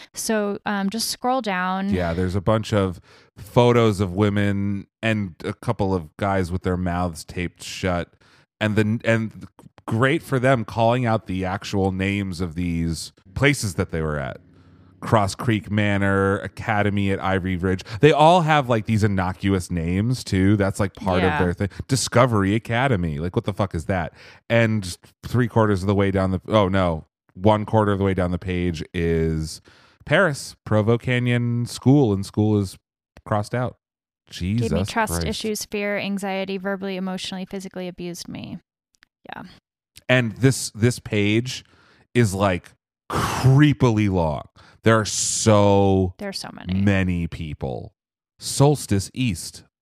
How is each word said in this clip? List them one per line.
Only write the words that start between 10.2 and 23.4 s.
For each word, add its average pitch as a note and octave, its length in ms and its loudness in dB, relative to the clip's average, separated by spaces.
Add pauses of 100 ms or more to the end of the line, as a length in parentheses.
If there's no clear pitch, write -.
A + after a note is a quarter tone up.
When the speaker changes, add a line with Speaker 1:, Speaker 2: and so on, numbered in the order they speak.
Speaker 2:
for - 160 -4
them B2+ 280 2
calling A#2 420 0
out A2 180 0
the F#2 200 -4
actual F#2+ 460 -2
names F#2+ 500 -2
of E2+ 120 -6
these E2 580 -4 (220)
places B2+ 400 0
that F#2 160 -4
they E2 140 -4
were D2+ 160 -4
at. B1+ 180 -8 (640)
Cross G#2 340 2
Creek - 340 -2
Manor, G2+ 680 2
Academy G2+ 720 -2
at F#2+ 100 -2
Ivory F#2 360 -2
Ridge. F#2 260 -2 (160)
They D3+ 140 8
all D#3 300 6
have, D3+ 260 0
like, A2+ 160 0
these G#2+ 180 2
innocuous F#2+ 680 0
names F2+ 540 -2
too. G2 320 4
That's, G2 240 0
like, G2+ 140 -2
part F#2 300 0
Speaker 1:
Yeah. - 140 2
Speaker 2:
of F#2+ 60 0
their F2 100 0
thing. G2+ 140 -4 (220)
Discovery A2+ 680 2
Academy. A2+ 640 -2
Like, F2 160 -4
what A#2 80 0